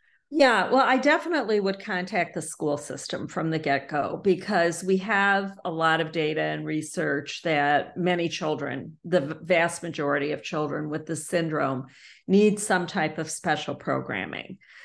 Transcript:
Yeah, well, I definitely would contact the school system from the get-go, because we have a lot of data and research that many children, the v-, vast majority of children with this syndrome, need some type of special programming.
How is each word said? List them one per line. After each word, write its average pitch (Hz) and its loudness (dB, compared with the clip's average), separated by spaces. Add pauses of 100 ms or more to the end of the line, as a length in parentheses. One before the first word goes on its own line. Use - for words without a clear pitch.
(280)
Yeah, 254 4
well, 262 6
I 247 4
definitely 285 2
would 190 0
contact 185 -2
the 160 -4
school 147 -2
system - -8
from 160 -2
the 156 0
get-go, 139 -2
because 175 2
we 190 4
have 196 0
a 185 -4
lot 160 2
of 160 -2
data 156 -2
and 151 -4
research 156 -4
that 147 2
many 175 0
children, 151 -6
the 170 2
v-, 147 -4
vast 170 2
majority 147 -2
of 143 -6
children 151 -4
with 156 -6
this 160 -6
syndrome, 147 0 (420)
need 202 6
some 180 0
type 156 -2
of 156 -6
special 147 -4
programming. 131 -6 (260)